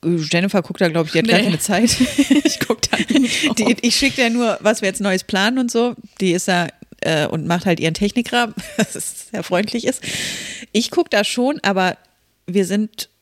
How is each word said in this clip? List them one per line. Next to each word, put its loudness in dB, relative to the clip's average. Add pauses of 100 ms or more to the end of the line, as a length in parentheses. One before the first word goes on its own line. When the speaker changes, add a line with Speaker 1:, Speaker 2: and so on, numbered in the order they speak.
Speaker 1:
Jennifer 0
guckt -4
da, 4
glaub 0
ich, -10
die 4
hat 2
gar 4
Speaker 2:
Nee. 2
Speaker 1:
keine 0
Zeit. 2
Speaker 2:
<laughs> 2
Ich 0
guck -2
da -2
nicht 2
drauf. 0
Speaker 1:
Die, 2
ich 2
schick 0
dir 2
nur, 0
was 2
wir 0
jetzt -6
Neues 0
planen 0
und 0
so. 0 (260)
Die 4
ist 0
da, 2 (340)
äh, 0
und -4
macht 0
halt 2
ihren 0
Technikkram, 0 (120)
<laughs> -10
was -6
sehr -8
freundlich -2
ist. -4 (680)
Ich 0
guck 0
da 2
schon, 0
aber 0 (500)
wir 0
sind -4 (120)